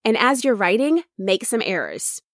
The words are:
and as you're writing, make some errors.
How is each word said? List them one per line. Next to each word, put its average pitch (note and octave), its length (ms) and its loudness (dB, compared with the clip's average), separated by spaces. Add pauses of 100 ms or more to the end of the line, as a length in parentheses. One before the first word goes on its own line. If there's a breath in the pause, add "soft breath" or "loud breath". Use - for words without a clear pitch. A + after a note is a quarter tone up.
and A3 120 2
as B3+ 280 2
you're C4 100 2
writing, A#3+ 480 2 (160)
make F#3+ 260 0
some A3+ 200 -2
errors. B2+ 580 -6 (120)